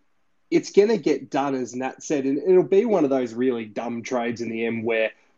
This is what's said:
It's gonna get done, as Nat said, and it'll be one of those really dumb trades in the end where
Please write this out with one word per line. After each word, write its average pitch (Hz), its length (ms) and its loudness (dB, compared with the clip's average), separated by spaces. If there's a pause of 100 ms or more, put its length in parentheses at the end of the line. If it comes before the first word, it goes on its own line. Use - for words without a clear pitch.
(500)
It's 170 220 0
gonna 208 260 4
get 143 320 -2
done, 139 240 -2
as 123 200 -6
Nat 131 280 -8
said, 151 220 -2
and 135 140 0
it'll 180 260 4
be 196 200 4
one 202 200 2
of 135 60 2
those 127 220 0
really 117 320 -2
dumb 117 380 -8
trades 117 380 -4
in 117 80 -6
the 113 180 -4
end 113 180 -4
where 113 280 0 (240)